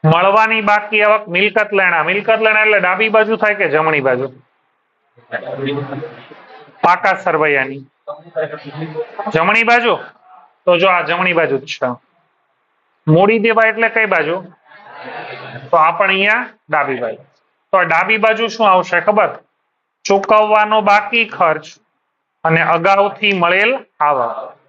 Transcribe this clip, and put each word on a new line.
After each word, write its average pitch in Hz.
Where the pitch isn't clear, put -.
મળવાની 202
બાકી 208
આવક 208
મિલકત 208
લેણા. 180
મિલકત 208
લેણા 214
એટલે 214
ડાબી 185
બાજુ 220
થાય 208
કે 190
જમણી 156
બાજુ? 127
પાકા 180
સરવૈયાની 143
જમણી 196
બાજુ. 233
તો 175
જો 185
આ 180
જમણી 175
બાજુ 147
જ 131
છે. -
મૂડી 196
દેવા 220
એટલે 220
કઈ 220
બાજુ? 180
તો 170
આ 160
પણ 190
અહીંયા 214
ડાબી 143
બાજુ. 117
તો 190
આ 180
ડાબી 180
બાજુ 220
શું 220
આવશે 180
ખબર? 202
ચૂકવવાનો 214
બાકી 208
ખર્ચ 160
અને 165
અગાઉથી 196
મળેલ 190
આવક. 139